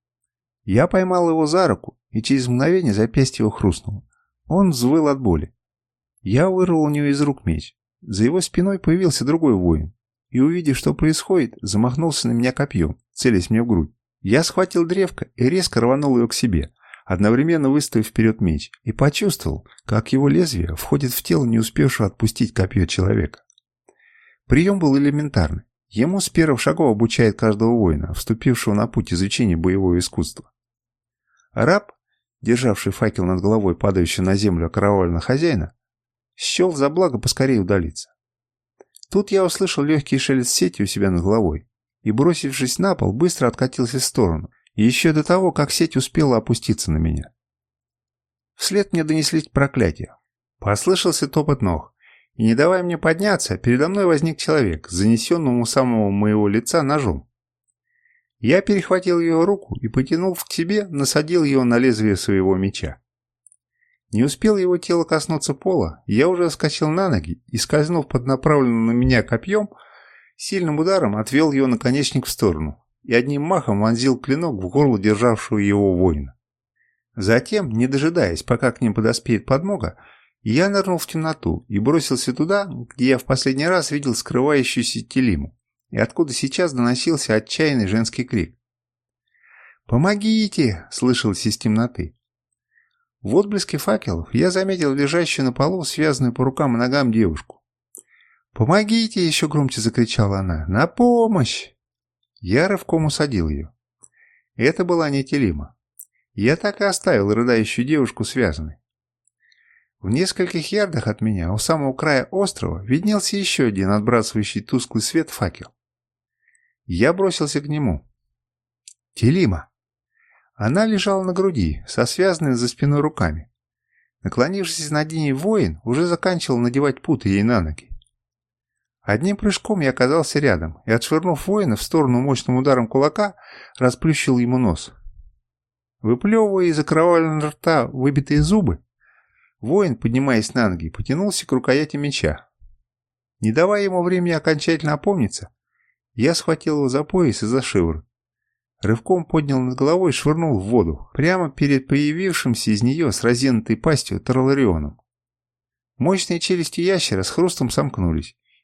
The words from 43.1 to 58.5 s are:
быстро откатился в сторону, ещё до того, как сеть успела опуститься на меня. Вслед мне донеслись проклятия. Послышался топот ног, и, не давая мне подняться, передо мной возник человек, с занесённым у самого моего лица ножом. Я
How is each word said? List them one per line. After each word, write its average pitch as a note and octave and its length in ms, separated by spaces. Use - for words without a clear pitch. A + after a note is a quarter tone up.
быстро C#3+ 360
откатился B2+ 520
в B2+ 40
сторону, E2+ 460
ещё B2 380
до D3+ 100
того, F3+ 280
как C#3+ 200
сеть E3 260
успела C#3 400
опуститься - 540
на D#2 60
меня. D#2 360
Вслед - 380
мне E3 100
донеслись D#3 460
проклятия. C3 680
Послышался D#3+ 680
топот D3+ 340
ног, E2+ 320
и, A2+ 80
не A2+ 120
давая F3 280
мне F3 140
подняться, E3 600
передо B2 300
мной F#3+ 180
возник D#3+ 320
человек, A2+ 520
с F2 40
занесённым A#2+ 640
у A#2 60
самого A#2 440
моего G#2 380
лица A#2+ 360
ножом. C3 460
Я D3+ 220